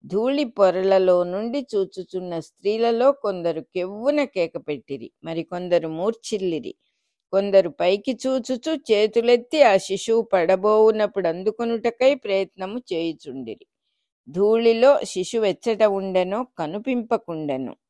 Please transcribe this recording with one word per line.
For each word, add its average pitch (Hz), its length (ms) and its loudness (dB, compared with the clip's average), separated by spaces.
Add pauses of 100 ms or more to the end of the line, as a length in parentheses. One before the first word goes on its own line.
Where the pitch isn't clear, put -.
ధూళి 240 380 0
పొరలలో 190 800 4
నుండి 226 520 -6
చూచుచున్న 185 640 -6
స్త్రీలలో 233 720 0
కొందరు 175 500 -4
కెవ్వున 220 640 -4
కేకపెట్టిరి, 143 880 -6 (120)
మరికొందరు 165 640 -2
మూర్ఛిల్లిరి. 175 880 -4 (560)
కొందరు 196 380 2
పైకి 202 480 -2 (100)
చూచుచు 262 480 -4
చేతులెత్తి 233 840 2
ఆ 214 160 8
శిశువు 214 440 0
పడబోవునప్పుడు 202 1040 2
అందుకొనుటకై 233 880 0
ప్రయత్నము 196 680 -4 (120)
చేయుచుండిరి. 143 760 -8 (600)
ధూళిలో 226 760 4
శిశువెచ్చట 208 800 -2
ఉండెనో 196 640 0 (120)
కనుపింపకుండెను. 165 1160 -6 (140)